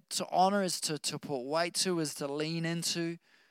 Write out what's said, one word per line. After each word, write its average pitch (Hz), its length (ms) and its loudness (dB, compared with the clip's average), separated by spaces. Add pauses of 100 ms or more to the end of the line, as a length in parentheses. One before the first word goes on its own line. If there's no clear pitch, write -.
(120)
to - 200 -2
honor 196 320 6
is 175 180 -2
to, 156 160 -2
to 147 220 -4
put 143 240 -4
weight 165 320 0
to, 180 240 2
is 151 160 -2
to 147 120 -4
lean 156 380 -2
into. 170 520 -2 (340)